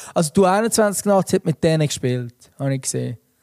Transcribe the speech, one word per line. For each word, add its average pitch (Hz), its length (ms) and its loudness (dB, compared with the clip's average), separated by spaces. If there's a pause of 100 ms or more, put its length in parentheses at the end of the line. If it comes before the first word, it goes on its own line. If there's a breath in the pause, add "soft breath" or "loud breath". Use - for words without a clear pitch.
(140)
Also 170 200 0
die - 60 4
U 196 60 6
einundzwanzig 208 600 0
Nazi 196 300 2
hat - 100 -4
mit 160 180 -2
denen 160 240 2
gespielt, 123 720 -6
habe 139 160 -2
ich 131 80 -4
gesehen. 123 360 -6 (260)